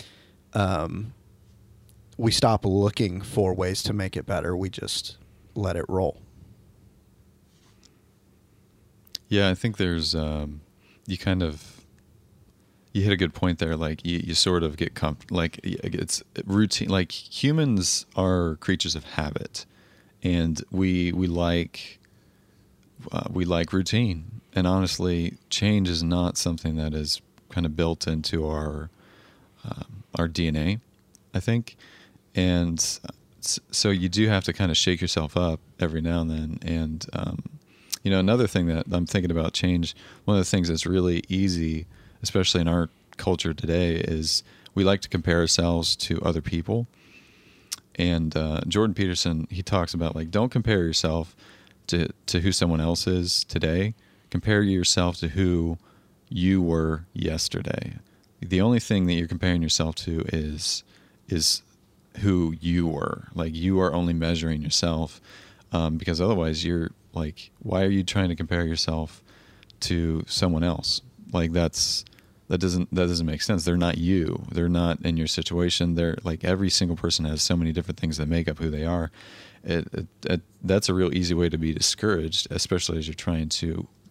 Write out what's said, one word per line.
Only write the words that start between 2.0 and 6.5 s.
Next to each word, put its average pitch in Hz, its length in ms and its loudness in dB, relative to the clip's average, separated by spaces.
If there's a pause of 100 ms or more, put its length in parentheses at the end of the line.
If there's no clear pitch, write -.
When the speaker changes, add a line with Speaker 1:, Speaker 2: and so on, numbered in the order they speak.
Speaker 1:
we 113 140 2
stop 113 320 4
looking 101 560 2
for 98 320 0
ways 92 300 -2
to - 100 -2
make 95 240 -4
it - 80 -6
better. 90 320 -2
We 92 140 -4
just - 480 -8 (360)
let 92 220 -2
it 82 120 -4
roll. 92 320 -2 (3000)